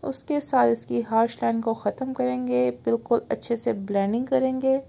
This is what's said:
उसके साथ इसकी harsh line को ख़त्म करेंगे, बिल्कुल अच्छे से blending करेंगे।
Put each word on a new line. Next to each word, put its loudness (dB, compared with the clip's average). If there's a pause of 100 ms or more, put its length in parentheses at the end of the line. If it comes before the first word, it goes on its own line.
उसके -2
साथ 4
इसकी 0
harsh 2
line 0
को 0
ख़त्म -4
करेंगे, 0 (160)
बिल्कुल 0 (100)
अच्छे -2
से -2
blending 0
करेंगे। 2 (120)